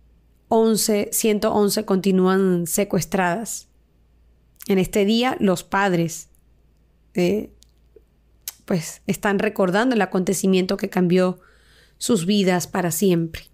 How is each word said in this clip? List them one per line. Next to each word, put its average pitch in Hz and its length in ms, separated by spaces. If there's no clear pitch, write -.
once, 226 640
ciento 214 420
once 208 320
continúan 185 840
secuestradas. 190 1000
En 196 100
este 196 280
día, 233 340
los 190 240
padres, 180 680
eh, 185 380
pues, - 420
están 196 320
recordando 208 560
el 208 60
acontecimiento 185 760
que 202 120
cambió 180 500
sus 185 280
vidas 185 420
para 180 240
siempre. 170 520